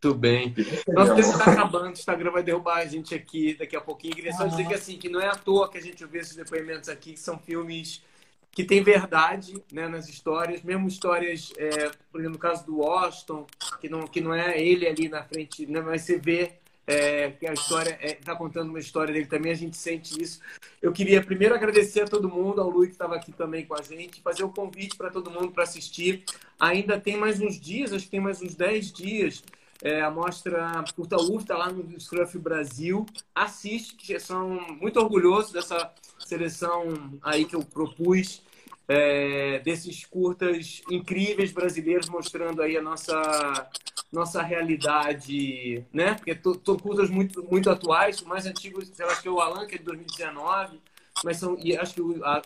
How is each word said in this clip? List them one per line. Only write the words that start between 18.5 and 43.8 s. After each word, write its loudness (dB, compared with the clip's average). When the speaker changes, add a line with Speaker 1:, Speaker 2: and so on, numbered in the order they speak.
Speaker 1:
uma -8
história -2
dele -2
também, -2
a -2
gente -8
sente -8
isso. -10
Eu 2
queria 6
primeiro 4
agradecer 4
a 2
todo 2
mundo, 0
ao 2
Luiz 6
que -20
tava -4
aqui -12
também -6
com -8
a -6
gente, -16
fazer -2
o -4
convite -8
pra -8
todo -6
mundo -4
pra 2
assistir. -2
Ainda 2
tem -2
mais 2
uns -2
dias, -6
acho -4
que -18
tem -2
mais -4
uns -10
dez 0
dias, -4
é, 0
a 2
mostra -2
Curta 0
Urta 0
lá 0
no -8
Scruff -2
Brasil. -2
Assiste, -4
que -8
são -6
muito 0
orgulhosos 6
dessa -4
seleção -4
aí 2
que -2
eu 0
propus, 0
é, 2
desses -4
curtas -2
incríveis 0
brasileiros 0
mostrando -4
aí 0
a 0
nossa, -2